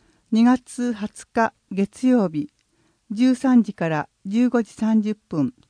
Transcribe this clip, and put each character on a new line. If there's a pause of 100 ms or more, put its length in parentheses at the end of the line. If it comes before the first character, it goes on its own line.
(300)
二
月
二
十
日 (180)
月
曜
日、 (580)
十
三
時
か
ら (160)
十
五
時
三
十
分。 (160)